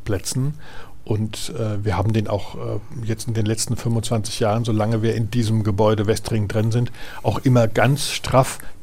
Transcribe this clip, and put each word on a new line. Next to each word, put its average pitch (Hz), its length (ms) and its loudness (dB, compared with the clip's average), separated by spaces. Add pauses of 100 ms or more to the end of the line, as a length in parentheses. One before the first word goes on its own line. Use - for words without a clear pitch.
Plätzen. 127 480 -2 (500)
Und, 107 560 -2
äh, 104 240 -2
wir 92 140 0
haben 107 160 2
den 107 160 0
auch, 104 260 -2
äh, 113 240 -4 (240)
jetzt 107 240 -4
in 117 60 -2
den 107 120 0
letzten 110 300 0
fünfundzwanzig 113 640 -2
Jahren, 113 240 2
solange 110 380 2
wir 110 140 2
in 110 140 0
diesem 110 340 2
Gebäude 107 440 4
Westring 107 400 0
drin 110 240 0
sind, 120 220 0 (300)
auch 101 160 0
immer 123 280 4
ganz 117 440 2
straff - 480 2 (240)